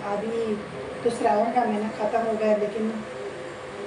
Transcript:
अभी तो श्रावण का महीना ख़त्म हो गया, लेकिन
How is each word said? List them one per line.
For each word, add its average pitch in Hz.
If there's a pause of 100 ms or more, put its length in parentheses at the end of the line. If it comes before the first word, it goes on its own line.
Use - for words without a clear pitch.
(120)
अभी 220 (480)
तो 240
श्रावण 220
का 247
महीना 214 (100)
ख़त्म 226
हो 226
गया, 214
लेकिन 214 (960)